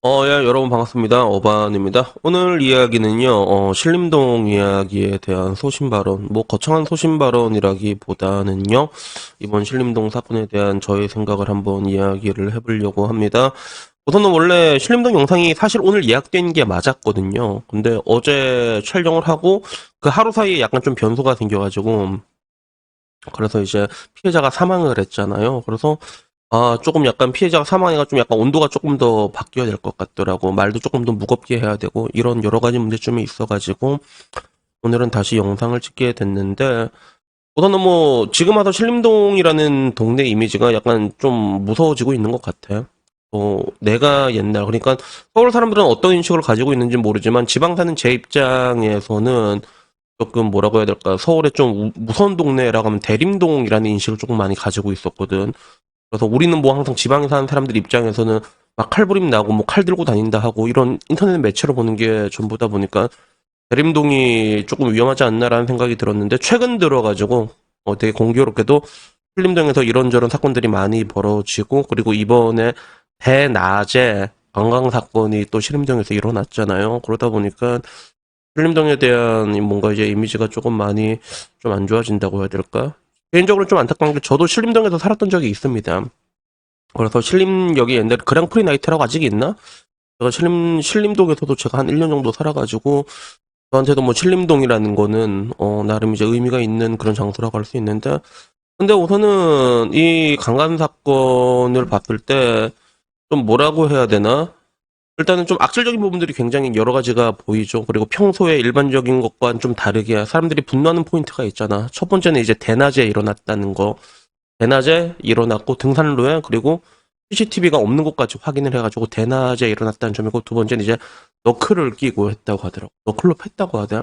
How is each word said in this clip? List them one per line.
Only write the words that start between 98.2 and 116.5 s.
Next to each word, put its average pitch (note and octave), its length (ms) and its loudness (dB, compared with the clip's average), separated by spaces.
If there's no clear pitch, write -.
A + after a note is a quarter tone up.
근데 G3+ 160 2
우선은 E3+ 1000 2
이 D#3+ 440 2
강간 D#3 380 -2
사건을 B2+ 1080 0
봤을 G#2+ 320 -4
때 A#2 500 0
좀 C3+ 160 0
뭐라고 D3+ 420 2
해야 C3+ 160 2
되나? A2 480 0
일단은 F3 280 0
좀 F3 140 0
악질적인 A#3+ 420 0
부분들이 F3+ 320 -4
굉장히 B2+ 420 -2
여러 A2 160 2
가지가 A#2+ 420 0
보이죠. G#2+ 520 -4
그리고 G#2+ 200 -4
평소에 F3+ 520 2
일반적인 B2+ 640 0
것과는 A#2 380 -2
좀 A#2+ 160 -2
다르게 G#2+ 500 -2
사람들이 D#3 380 -2
분노하는 D#3+ 400 0
포인트가 D#3 420 -4
있잖아. G#2 460 -4
첫 - 180 -6
번째는 F3 320 2
이제 A2 140 2
대낮에 B2+ 500 2
일어났다는 G#2 720 -4
거. G#2 200 -2
대낮에 D3+ 640 2
일어났고, A#2 540 0
등산로에, C#3 680 0
그리고 C#3 380 -2